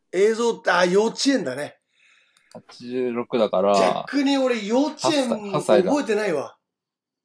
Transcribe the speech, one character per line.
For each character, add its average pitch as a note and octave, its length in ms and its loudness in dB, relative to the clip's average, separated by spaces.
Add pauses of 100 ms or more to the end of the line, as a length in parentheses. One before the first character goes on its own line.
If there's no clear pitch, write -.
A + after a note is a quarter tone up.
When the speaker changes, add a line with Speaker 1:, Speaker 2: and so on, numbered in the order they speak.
(120)
Speaker 1:
映 G3+ 220 2
像 A#3 180 0
っ F3+ 100 -6
て、 F#3+ 100 0
あ、 F3+ 120 4
幼 F#3+ 220 4
稚 - 220 -4
園 B3 180 0
だ B2+ 100 -6
ね。 C#3 240 -12 (760)
Speaker 2:
八 - 340 -20
十 B2 260 -2
六 A#2+ 240 -4
だ G#2+ 120 2
か F#2 120 0
ら。 G2 460 2
Speaker 1:
逆 C#4 160 -2
に C#4 140 0
俺、 A#3+ 280 -2
幼 A#3 200 0
稚 D#4 280 -2
園 C4 160 0
Speaker 2:
八 A3+ 80 -2
歳、 G#3+ 140 -10
八 D3 100 -2
歳 A2+ 220 2
だ。 F#3 80 0
Speaker 1:
覚 C#4+ 120 0
え - 20 -6
て G#3+ 100 -2
な G#3+ 120 -2
い F3+ 60 -2
わ。 B2+ 240 -8 (680)